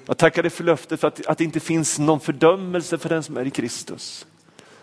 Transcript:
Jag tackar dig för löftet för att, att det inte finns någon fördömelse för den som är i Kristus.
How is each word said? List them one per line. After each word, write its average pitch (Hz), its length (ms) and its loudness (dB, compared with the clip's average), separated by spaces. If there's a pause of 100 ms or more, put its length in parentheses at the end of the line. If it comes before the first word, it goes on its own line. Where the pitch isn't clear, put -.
Jag - 100 -2
tackar 170 240 4
dig 165 80 2
för 170 140 -8
löftet 165 360 0
för 151 80 4
att, 147 180 -8
att 156 120 0
det 170 60 0
inte 156 160 -4
finns 160 380 -2
någon 151 220 4
fördömelse 175 800 2
för 156 100 -6
den 160 140 0
som 147 140 -8
är 123 80 -2
i 135 60 -4
Kristus. - 760 -8 (560)